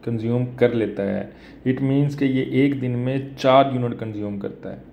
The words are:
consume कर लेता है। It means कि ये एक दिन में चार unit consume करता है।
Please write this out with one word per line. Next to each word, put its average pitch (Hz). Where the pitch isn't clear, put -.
consume 117
कर 120
लेता 104
है। 98
It 131
means 139
कि 139
ये 131
एक 139
दिन 127
में 131
चार 135
unit 123
consume 104
करता 98
है। -